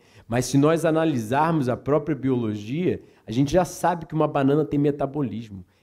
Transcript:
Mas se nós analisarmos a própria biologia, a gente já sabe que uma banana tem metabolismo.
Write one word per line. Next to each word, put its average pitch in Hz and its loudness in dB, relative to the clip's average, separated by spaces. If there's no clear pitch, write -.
Mas 123 0
se - 2
nós 156 4
analisarmos 156 0
a 117 -4
própria 147 0
biologia, 120 -2
a 110 -8
gente 135 2
já 175 4
sabe 170 -2
que - -12
uma 156 2
banana 143 2
tem 147 -2
metabolismo. 131 -4